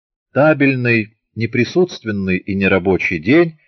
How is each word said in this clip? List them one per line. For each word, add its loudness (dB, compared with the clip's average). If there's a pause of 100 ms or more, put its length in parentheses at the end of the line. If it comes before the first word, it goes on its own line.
(320)
Табельный, 0 (180)
неприсутственный -2
и -6
нерабочий 0
день 0